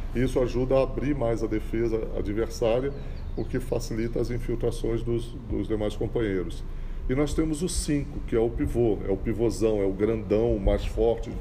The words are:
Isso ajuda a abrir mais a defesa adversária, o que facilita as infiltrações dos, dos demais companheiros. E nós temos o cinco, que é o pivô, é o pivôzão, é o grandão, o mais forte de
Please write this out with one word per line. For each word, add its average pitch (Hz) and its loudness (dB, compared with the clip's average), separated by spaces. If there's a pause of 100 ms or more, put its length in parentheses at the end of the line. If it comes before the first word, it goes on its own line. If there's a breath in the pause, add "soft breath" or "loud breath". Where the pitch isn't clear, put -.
(140 loud breath)
Isso 127 2
ajuda 123 2
a 131 6
abrir 127 0
mais 117 0
a 113 0
defesa 110 0 (160)
adversária, 113 0 (420 loud breath)
o 117 -2
que - -2
facilita 117 -2
as 113 -2
infiltrações 117 -2
dos, 117 -2 (140)
dos 104 -2
demais 107 -2
companheiros. 101 -2 (440 loud breath)
E 127 2
nós 143 0
temos 156 0
o 180 0
cinco, - -2
que 123 0
é 113 6
o 117 4
pivô, 117 2 (100)
é 98 2
o 95 2
pivôzão, 107 2
é 98 4
o 95 2
grandão, 107 2
o 104 0
mais 101 2
forte 110 0
de 92 -8